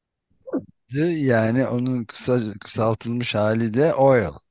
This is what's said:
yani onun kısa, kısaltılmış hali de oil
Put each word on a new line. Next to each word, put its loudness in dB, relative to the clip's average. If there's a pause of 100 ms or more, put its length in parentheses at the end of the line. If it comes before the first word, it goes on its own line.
(1160)
yani 2
onun -2
kısa, -2 (200)
kısaltılmış -2
hali 0
de 2
oil 4 (280)